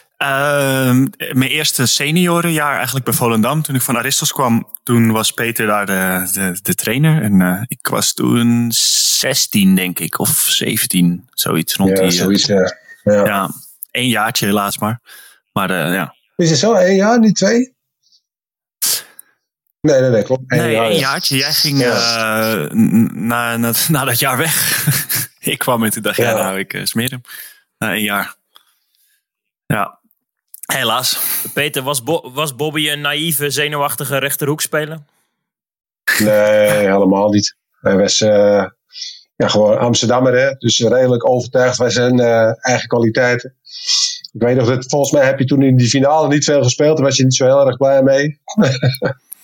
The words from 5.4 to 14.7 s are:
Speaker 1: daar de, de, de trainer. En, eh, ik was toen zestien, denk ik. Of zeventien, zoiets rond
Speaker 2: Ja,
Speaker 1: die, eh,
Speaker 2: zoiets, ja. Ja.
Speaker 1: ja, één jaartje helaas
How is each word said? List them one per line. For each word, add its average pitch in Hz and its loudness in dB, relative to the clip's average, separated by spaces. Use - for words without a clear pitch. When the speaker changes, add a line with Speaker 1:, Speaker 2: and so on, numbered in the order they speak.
Speaker 1:
daar 104 0
de, 95 -2
de, 95 -4
de 90 -4
trainer. 156 0
En, 101 4
eh, 90 0
ik - -12
was - -2
toen 120 0
zestien, - 0
denk 92 -2
ik. 85 -6
Of 101 -2
zeventien, 90 -2
zoiets 80 -4
rond 95 2
Speaker 2:
Ja, 95 0
Speaker 1:
die, 95 2
eh, 92 2
Speaker 2:
zoiets, 98 0
ja. 95 0
Ja. 104 2
Speaker 1:
ja, 101 0
één 123 -2
jaartje 113 -2
helaas 101 -2